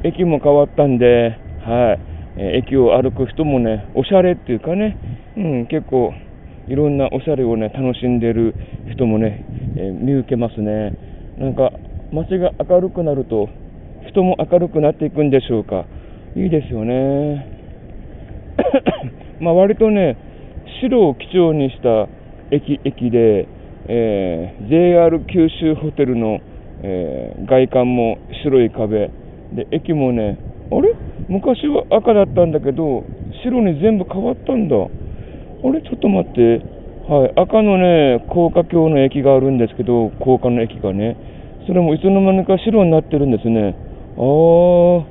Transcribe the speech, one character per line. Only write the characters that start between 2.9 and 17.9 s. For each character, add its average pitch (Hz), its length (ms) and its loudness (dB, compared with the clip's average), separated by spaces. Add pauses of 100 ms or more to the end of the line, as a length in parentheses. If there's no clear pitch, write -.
歩 - 120 0
く 135 140 -2
人 - 180 -4
も 139 160 2
ね、 110 260 -2 (100)
お 131 80 0
し 196 120 0
ゃ 185 60 8
れ 180 120 4
っ - 20 0
て - 180 -6
い - 20 0
う 104 40 -4
か 165 160 -4
ね、 208 220 -2 (380)
う 220 60 -8
ん、 135 240 -2
結 156 240 -4
構、 123 240 0 (540)
い 131 80 -4
ろ 147 140 2
ん 143 80 0
な 135 140 0
お 135 80 -4
し 160 100 -6
ゃ 147 60 2
れ 135 80 0
を 117 140 0
ね、 107 120 -2
楽 127 260 -2
し 127 120 -4
ん 123 120 2
で 117 120 0
る 113 240 0 (360)
人 123 140 -2
も 110 120 2
ね、 107 260 -2 (320)
え - 60 -6
ー、 95 120 -6
見 127 200 -2
受 131 160 -2
け 131 60 0
ま 117 140 -2
す 110 120 -8
ね。 107 320 -4 (440)
な 135 120 -4
ん 123 40 -6
か、 131 200 0 (380)
街 165 260 -4
が 175 160 -2 (140)
明 180 120 4
る 185 100 -2
く 180 140 -6
な 151 100 0
る 135 120 -4
と、 107 240 -2 (580)
人 190 160 0
も 185 160 2
明 175 200 2
る 170 100 0
く 160 100 -2
な 151 120 2
っ - 20 -4
て 151 120 -4
い 147 60 -4
く 151 120 0
ん 147 60 2
で 131 120 4
し - 100 -6
ょ 113 80 0
う 101 40 -4
か。 92 220 -6 (500)
い 190 120 -2
い - 20 0
で 156 180 0
す 127 60 -8
よ 110 120 -4
ね。 139 600 -2 (1120)